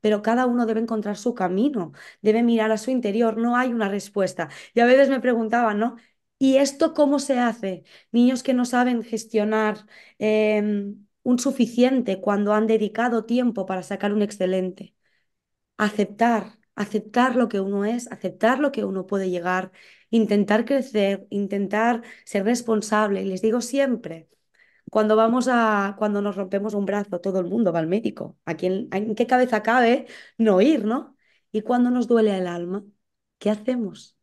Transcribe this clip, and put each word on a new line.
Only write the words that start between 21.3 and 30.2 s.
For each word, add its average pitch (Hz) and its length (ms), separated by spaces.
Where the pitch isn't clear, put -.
intentar 202 720
ser 202 200
responsable. 214 800
Y 196 40
les 185 160
digo 220 180
siempre, 233 680
cuando 214 260
vamos 233 340
a, 214 480
cuando 208 240
nos 202 140
rompemos 202 380
un 202 120
brazo, 202 340
todo 190 200
el 175 60
mundo 196 260
va 165 80
al 160 80
médico. - 560
¿A 170 120
quién, 185 360
en 214 220
qué 233 120
cabeza 247 360
cabe 240 440